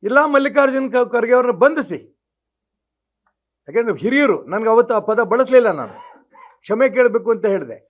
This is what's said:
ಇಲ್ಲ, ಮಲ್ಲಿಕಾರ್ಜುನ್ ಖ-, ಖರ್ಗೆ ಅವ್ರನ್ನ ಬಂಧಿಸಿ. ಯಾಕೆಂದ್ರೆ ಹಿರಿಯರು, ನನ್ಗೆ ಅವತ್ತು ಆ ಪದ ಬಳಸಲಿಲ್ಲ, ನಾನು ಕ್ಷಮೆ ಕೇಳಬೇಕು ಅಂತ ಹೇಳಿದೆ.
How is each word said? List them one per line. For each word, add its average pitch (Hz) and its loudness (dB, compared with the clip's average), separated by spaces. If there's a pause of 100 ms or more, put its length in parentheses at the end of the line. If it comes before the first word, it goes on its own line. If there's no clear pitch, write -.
ಇಲ್ಲ, 254 4 (180)
ಮಲ್ಲಿಕಾರ್ಜುನ್ 269 0
ಖ-, 247 0
ಖರ್ಗೆ 233 2
ಅವ್ರನ್ನ 240 -2
ಬಂಧಿಸಿ. 285 -2 (1700)
ಯಾಕೆಂದ್ರೆ 202 -2
ಹಿರಿಯರು, 247 2 (140)
ನನ್ಗೆ 220 -2
ಅವತ್ತು 233 2
ಆ - -10
ಪದ 214 0
ಬಳಸಲಿಲ್ಲ, 247 2 (100)
ನಾನು - -12 (680)
ಕ್ಷಮೆ 226 0 (120)
ಕೇಳಬೇಕು 226 0
ಅಂತ 202 -6 (100)
ಹೇಳಿದೆ. 127 -8 (100)